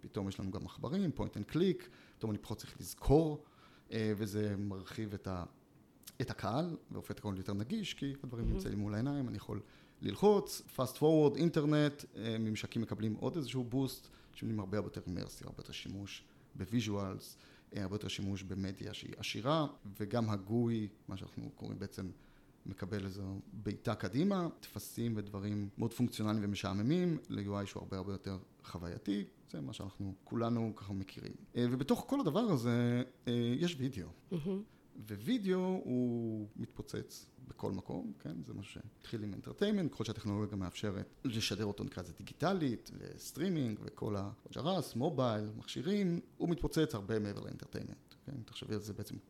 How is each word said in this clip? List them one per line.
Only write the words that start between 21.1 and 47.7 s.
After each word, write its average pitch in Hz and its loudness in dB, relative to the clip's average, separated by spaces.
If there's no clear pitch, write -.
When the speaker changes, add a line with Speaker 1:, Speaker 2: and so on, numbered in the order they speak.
Speaker 1:
שאנחנו 113 -8
קוראים 107 -8
בעצם, 98 -6
מקבל 98 -4
איזו 98 -6
בעיטה 107 -2
קדימה, 165 2
טפסים - -4
ודברים 101 -2
מאוד 113 0
פונקציונליים 110 2
ומשעממים, 110 2
ל-U 101 0
I - -6
שהוא 95 -8
הרבה, 95 -6
הרבה 95 -4
יותר 95 -4
חווייתי, 87 -2
זה 170 -8
מה 131 -6
שאנחנו 98 -6
כולנו 117 0
ככה 101 -8
מכירים. - -6
אה, 120 6
ובתוך 131 2
כל 277 2
הדבר 170 4
הזה, 120 4
אה, 123 2
יש 175 2
וידאו. 104 -2
Speaker 2:
מהמם. 185 0
Speaker 1:
ווידאו 185 2
הוא 117 2
מתפוצץ - -8
בכל - -4
מקום, - -4
כן? - -8
זה 120 -10
מה 101 -6
שהתחיל - -10
עם 104 -4
אנטרטיימנט, 175 2
ככל - -4
שהטכנולוגיה 104 -2
גם 101 -2
מאפשרת 95 -4
לשדר 110 0
אותו, 101 -2
נקרא 95 -6
לזה 85 -8
דיגיטלית, 143 0
וסטרימינג, 151 -2
וכל - -2
ה-ג'רס, 113 -2
מובייל, 120 2
מכשירים, 175 0
הוא - 0
מתפוצץ 156 2
הרבה 107 0
מעבר 104 -2
לאנטרטיימנט, - -8